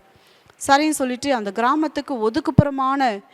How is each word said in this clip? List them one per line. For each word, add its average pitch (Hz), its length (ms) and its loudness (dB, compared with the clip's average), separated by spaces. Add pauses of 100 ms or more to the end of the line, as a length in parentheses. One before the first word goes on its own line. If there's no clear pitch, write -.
(680)
சரின்னு 294 240 4
சொல்லிட்டு 269 440 -2
அந்த 202 180 -4
கிராமத்துக்கு 262 800 -2
ஒதுக்குப்புறமான 269 920 0 (120)